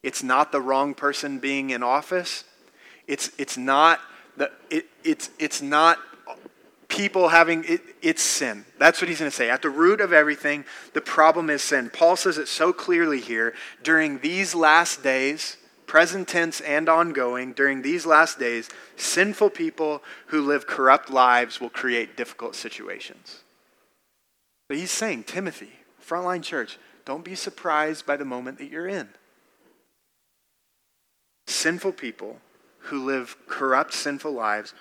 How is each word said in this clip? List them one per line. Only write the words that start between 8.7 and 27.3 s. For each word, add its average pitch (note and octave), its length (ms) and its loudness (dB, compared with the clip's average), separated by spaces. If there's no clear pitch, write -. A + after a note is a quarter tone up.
That's D#3+ 220 6
what F3+ 80 -2
he's D#3+ 100 -4
gonna D3+ 120 -2
say. A#2 200 -2
At C3 120 0
the D#3 80 0
root F3 300 4
of F#3 120 2
everything, D3 520 2
the - 80 0
problem D#3+ 500 4
is C#3+ 120 -2
sin. B2+ 280 0
Paul E3+ 260 4
says F3 220 -2
it - 80 -6
so E3+ 260 2
clearly E3+ 480 0
here. A2+ 340 -2
During D#3 360 2
these F3+ 360 -4
last E3 480 4
days, C3+ 540 -2
present F3 420 4
tense E3+ 320 -2
and D#3 280 0
ongoing, C3 640 0
during C#3 300 0
these D#3+ 240 -4
last D#3+ 320 4
days, A#2 300 -4
sinful G3+ 540 0
people D#3 520 -4
who D#3 140 0
live C#3+ 260 0
corrupt C3+ 440 4
lives B2 500 4
will A#2+ 100 -10
create A#2+ 460 -4
difficult - 380 -10
situations. - 880 -16
But C#3 80 -6
he's F3 140 -6
saying, E3 340 -4
"Timothy, - 560 -10
Frontline F3+ 360 -4
Church, C3 360 -8
don't D3+ 200 -10
be F3+ 100 -14